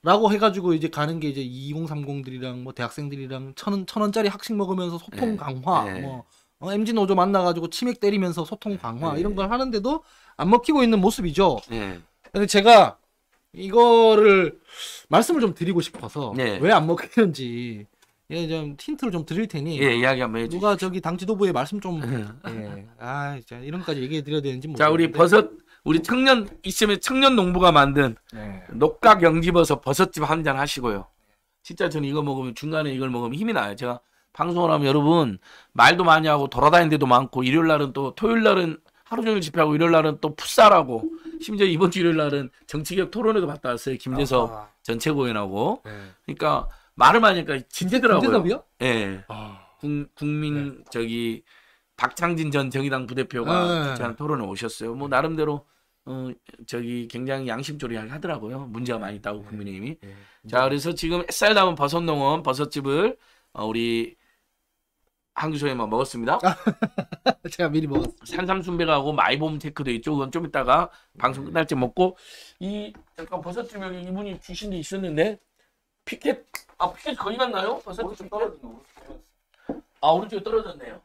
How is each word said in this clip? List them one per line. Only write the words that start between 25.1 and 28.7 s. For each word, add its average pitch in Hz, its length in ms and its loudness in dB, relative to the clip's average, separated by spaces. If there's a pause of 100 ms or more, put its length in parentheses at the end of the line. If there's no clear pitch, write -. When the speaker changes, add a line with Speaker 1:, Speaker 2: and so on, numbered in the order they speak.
Speaker 2:
버섯, 180 320 6 (340)
우리 160 180 2
청년, 247 460 4 (160)
이쯤에 202 360 0
청년 262 360 2
농부가 180 360 4
만든 139 440 4 (160)
Speaker 1:
네. 104 300 -12 (100)